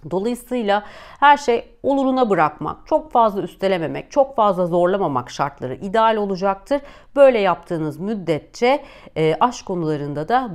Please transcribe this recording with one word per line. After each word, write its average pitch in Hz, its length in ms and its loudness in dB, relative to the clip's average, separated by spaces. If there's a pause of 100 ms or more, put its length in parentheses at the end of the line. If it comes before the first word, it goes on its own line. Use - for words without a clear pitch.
(120)
Dolayısıyla 208 720 -2 (360)
her 285 180 6
şey - 460 -2
oluruna 262 460 0
bırakmak, 156 580 -2
çok - 240 -2
fazla 214 300 2
üstelememek, 170 680 -4
çok 269 240 0
fazla 185 320 2
zorlamamak 175 640 0
şartları 139 440 -6
ideal 220 400 0
olacaktır. 196 680 -4 (340)
Böyle 269 240 6
yaptığınız 165 600 -2
müddetçe, 208 840 -2 (340)
e, 156 220 2
aşk 247 260 -2
konularında 151 600 -4
da 247 280 -2